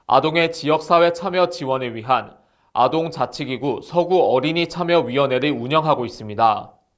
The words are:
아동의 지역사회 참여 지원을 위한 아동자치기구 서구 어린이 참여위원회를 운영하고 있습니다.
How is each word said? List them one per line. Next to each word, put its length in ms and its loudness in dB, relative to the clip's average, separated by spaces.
아동의 460 2
지역사회 640 2
참여 360 -2
지원을 460 -6
위한 400 -2
아동자치기구 1080 -2
서구 480 2
어린이 360 0
참여위원회를 880 0
운영하고 520 0
있습니다. 680 -2